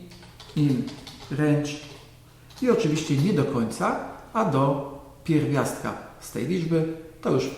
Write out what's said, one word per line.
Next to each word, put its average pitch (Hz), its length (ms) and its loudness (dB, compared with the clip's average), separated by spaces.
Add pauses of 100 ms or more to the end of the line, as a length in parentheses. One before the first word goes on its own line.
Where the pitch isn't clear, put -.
(560)
in, 139 280 4 (480)
range 147 400 2 (920)
i 254 80 2
oczywiście 147 480 2
nie 180 160 4
do 143 120 4
końca, 123 540 0 (340)
a 220 120 2
do 139 460 2 (320)
pierwiastka 131 760 0 (220)
z - 120 -16
tej 113 160 -4
liczby. 160 500 0 (240)
To 220 100 0
już - 260 2